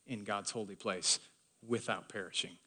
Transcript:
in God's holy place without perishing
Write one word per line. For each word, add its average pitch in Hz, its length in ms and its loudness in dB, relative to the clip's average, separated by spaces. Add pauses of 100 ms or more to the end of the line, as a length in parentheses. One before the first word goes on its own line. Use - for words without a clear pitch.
in 110 160 -6
God's 101 300 0
holy 101 240 -4
place 92 420 2 (480)
without 113 420 0
perishing 90 440 -2 (140)